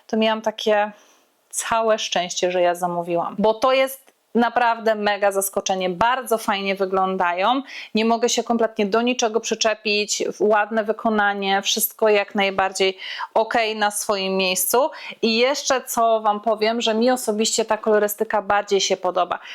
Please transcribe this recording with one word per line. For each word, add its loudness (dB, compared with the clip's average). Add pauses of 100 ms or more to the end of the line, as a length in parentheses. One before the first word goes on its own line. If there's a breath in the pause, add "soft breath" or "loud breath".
to -2
miałam 0
takie 0 (580 soft breath)
całe 0
szczęście, -2
że 2
ja 4
zamówiłam, -2
bo 4
to 2
jest 0 (300)
naprawdę 2
mega 2
zaskoczenie, -2
bardzo 0
fajnie -2
wyglądają, 0 (340 loud breath)
nie 2
mogę 2
się -2
kompletnie 0
do 2
niczego 0
przyczepić, -2 (160)
ładne 2
wykonanie, 0
wszystko 0
jak 2
najbardziej -2 (360 loud breath)
okej 0
na -2
swoim -4
miejscu. 0 (320 loud breath)
I 2
jeszcze 0
co 2
Wam 0
powiem, 0
że 0
mi 2
osobiście 0
ta -2
kolorystyka 0
bardziej 0
się 0
podoba, -2 (160 loud breath)